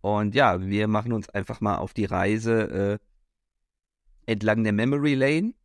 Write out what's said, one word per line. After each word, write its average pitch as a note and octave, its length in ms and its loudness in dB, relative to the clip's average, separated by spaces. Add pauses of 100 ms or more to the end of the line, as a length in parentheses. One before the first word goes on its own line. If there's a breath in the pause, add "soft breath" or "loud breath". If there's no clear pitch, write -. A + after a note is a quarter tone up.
Und G#2 320 -2
ja, A2+ 260 4
wir G2+ 280 0
machen A2 240 0
uns G#2+ 180 -4
einfach G#2 300 -6
mal G2+ 160 0
auf - 180 -8
die G#2+ 120 -2
Reise, G#2 920 0 (1300)
äh, - 40 -6
entlang A2 340 2
der G#2+ 80 2
Memory C#3 420 2
Lane D#3 400 0 (100)